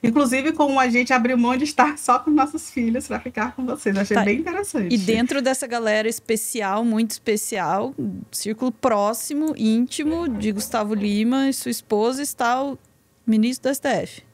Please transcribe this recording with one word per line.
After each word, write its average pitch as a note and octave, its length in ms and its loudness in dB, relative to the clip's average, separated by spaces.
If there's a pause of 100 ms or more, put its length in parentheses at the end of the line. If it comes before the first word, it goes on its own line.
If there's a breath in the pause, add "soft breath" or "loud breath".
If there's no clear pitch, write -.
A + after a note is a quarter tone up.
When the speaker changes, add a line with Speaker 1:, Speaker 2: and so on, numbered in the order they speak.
Speaker 1:
Inclusive, C4 520 2
como C#4+ 260 2
a C4 100 4
gente A#3+ 220 2
abriu B3+ 260 4
mão A#3+ 200 4
de C#4+ 80 0
estar D4 320 2
só B3 220 2
com D#4 120 -2
nossos C#4+ 400 0
filhos A#3 340 -2
pra A3 140 -6
ficar B3 340 -6
com B3+ 120 -6
vocês. A#3 300 -2
Eu G3 60 0
achei G#3 140 0
Speaker 2:
Tá. A3+ 80 4
Speaker 1:
bem G#3 160 2
interessante. E4 560 -2
Speaker 2:
E - 20 4
dentro A3+ 440 2
dessa B3+ 260 -2
galera A3 400 0
especial, A3 800 -2
muito A3+ 260 0
especial, G#3 840 -2 (380)
círculo A3 400 -4
próximo, A#3+ 880 -2
íntimo C#4+ 720 0
de G#3 240 -2
Gustavo G#3+ 420 -2
Lima A3 540 2
e C4 40 0
sua - 160 -6
esposa, A#3 540 0
está B3+ 400 0
o C#4 160 -6 (480)
ministro A#3 420 2
do - 20 0
S C4+ 100 -4
T D4 80 -4
F. F#3 340 -4 (100)